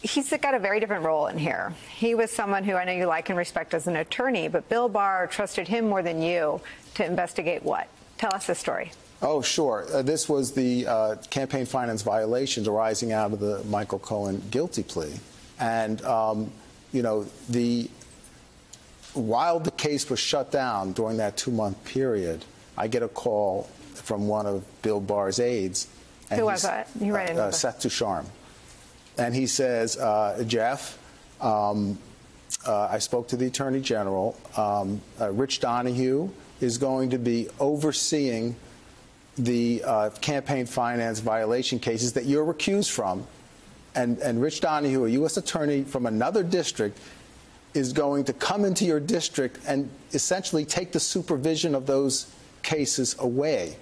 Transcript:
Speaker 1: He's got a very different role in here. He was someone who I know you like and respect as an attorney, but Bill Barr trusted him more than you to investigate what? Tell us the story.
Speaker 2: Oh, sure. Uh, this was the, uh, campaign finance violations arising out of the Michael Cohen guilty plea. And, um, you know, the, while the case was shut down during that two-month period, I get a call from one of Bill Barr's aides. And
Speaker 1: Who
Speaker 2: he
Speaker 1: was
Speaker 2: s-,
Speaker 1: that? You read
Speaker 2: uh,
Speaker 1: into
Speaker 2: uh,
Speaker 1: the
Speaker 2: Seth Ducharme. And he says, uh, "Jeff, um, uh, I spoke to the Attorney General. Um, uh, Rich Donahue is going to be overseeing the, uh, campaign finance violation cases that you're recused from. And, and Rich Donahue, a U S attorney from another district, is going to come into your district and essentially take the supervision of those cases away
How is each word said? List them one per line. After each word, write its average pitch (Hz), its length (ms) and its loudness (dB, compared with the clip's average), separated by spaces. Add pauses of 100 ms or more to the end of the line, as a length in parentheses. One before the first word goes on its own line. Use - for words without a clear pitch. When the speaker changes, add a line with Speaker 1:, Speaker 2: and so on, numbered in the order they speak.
Speaker 1:
He's 269 300 0
got 285 240 2
a 247 40 2
very 202 220 2
different 196 240 0
role 156 240 2
in 123 100 -4
here. 156 340 -2 (160)
He 233 280 2
was 220 160 2
someone 196 320 0
who 202 100 2
I 180 100 2
know 180 60 0
you 180 160 2
like 165 220 0
and 180 100 0
respect 170 360 -2
as 165 120 -2
an 175 80 0
attorney, 170 540 0
but 160 200 -2
Bill 240 200 2
Barr 196 400 0
trusted 190 400 -4
him 226 200 2
more 190 140 2
than 165 180 -2
you 165 400 0 (340)
to 202 120 0
investigate 175 560 -2
what? - 240 -2 (320)
Tell 202 160 0
us 196 140 -4
the 170 80 0
story. - 340 -4 (320)
Speaker 2:
Oh, 147 180 2
sure. 120 520 0
Uh, 135 100 2
this 147 260 0
was 139 220 2
the, 123 380 2
uh, 110 260 2 (160)
campaign 135 340 -2
finance 117 380 -2
violations 113 640 2
arising 110 460 2
out 107 200 2
of 104 60 -4
the 104 280 0
Michael 104 340 -2
Cohen 101 500 -2
guilty 127 320 -2
plea. 78 320 -6 (460)
And, 113 420 0
um, 110 480 0 (440)
you 131 60 2
know, 107 240 0 (240)
the, 120 400 0 (1300)
while 139 440 2
the 160 120 0
case 147 400 -2
was 123 80 0
shut 139 340 0
down 110 400 0
during 110 240 0
that 107 220 -2
two-month 107 480 -2
period, 101 580 0 (320)
I 107 100 -2
get 117 160 0
a 113 60 -2
call 104 540 0 (320)
from 104 340 -4
one 107 160 0
of 101 180 -2 (200)
Bill 104 180 2
Barr's 101 400 0
aides. 110 460 0 (420)
And - 100 0
Speaker 1:
Who 226 60 2
Speaker 2:
he 208 80 2
Speaker 1:
was 185 140 0
Speaker 2:
s-, 175 40 2
Speaker 1:
that? - 320 -4
You 202 120 0
read 190 140 0
Speaker 2:
uh, - 20 -2
Speaker 1:
into 131 140 0
Speaker 2:
uh, - 20 2
Speaker 1:
the 95 80 0
Speaker 2:
Seth - 260 -2
Ducharme. 101 460 -2 (920)
And 120 180 0
he 131 120 2
says, 117 500 2
uh, 107 500 2
"Jeff, 117 520 0 (420)
um, 104 580 2 (680)
uh, 104 240 2
I 110 80 -2
spoke 120 300 -2
to 123 100 -2
the 127 80 2
Attorney 135 340 0
General. 104 580 0 (160)
Um, 101 460 0 (180)
uh, 107 140 0
Rich 131 280 0
Donahue 127 680 2 (320)
is 120 160 0
going 131 320 0
to 127 100 0
be 117 300 0 (100)
overseeing 139 960 0 (840)
the, 120 480 2
uh, 107 240 2 (100)
campaign 135 460 -2
finance 117 540 0
violation 113 580 0
cases 117 340 0
that 127 140 0
you're 147 180 4
recused 196 460 0
from. 95 360 -2 (680)
And, 120 260 2
and 120 200 0
Rich 151 220 0
Donahue, 143 420 2
a 113 60 2
U 139 160 2
S 156 100 -2
attorney 147 460 0
from 135 240 -2
another 127 360 2
district, 170 560 0 (760)
is 131 180 0
going 143 320 2
to 135 80 0
come 202 320 0
into 185 220 2
your 156 120 4
district 147 680 0
and 139 240 0 (240)
essentially 165 500 0
take 175 280 -2
the 156 80 2
supervision 156 760 2
of 131 100 0
those 139 500 2 (280)
cases 139 560 0
away 123 640 0